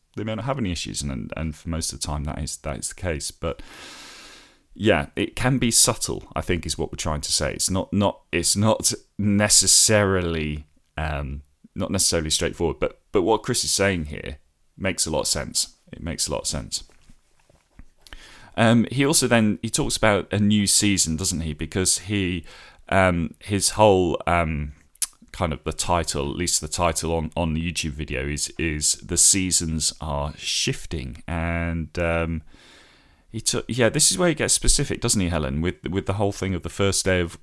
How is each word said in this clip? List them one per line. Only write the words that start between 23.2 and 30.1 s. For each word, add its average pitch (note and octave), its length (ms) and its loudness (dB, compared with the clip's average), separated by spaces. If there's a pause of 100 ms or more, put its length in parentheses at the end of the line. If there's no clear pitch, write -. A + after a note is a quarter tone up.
his G2+ 320 0
whole, F#2+ 560 6
um, D#2+ 460 0 (580)
kind F2 200 -2
of C2 140 -6
the D2+ 80 -2
title, D#2 580 0
at - 60 -6
least F2 240 0
the D#2 80 -6
title E2 440 0
on, D#2+ 220 -2
on E2 180 0
the E2 180 -2
YouTube D#2 200 -4
video C#2+ 360 -6
is, D2 200 -4 (100)
is D2+ 380 0
The - 220 -4
Seasons E2+ 840 2
Are D2 380 -4